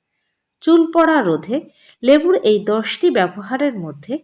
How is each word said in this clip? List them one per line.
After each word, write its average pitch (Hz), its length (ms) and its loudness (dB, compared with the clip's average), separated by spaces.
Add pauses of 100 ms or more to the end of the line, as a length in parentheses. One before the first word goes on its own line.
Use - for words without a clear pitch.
(640)
চুল 330 180 4 (100)
পড়া 320 300 2
রোধে 170 360 -2 (460)
লেবুর 302 400 4
এই 214 220 2
দশটি 214 440 -2
ব্যবহারের 226 720 -2
মধ্যে 156 340 -12 (100)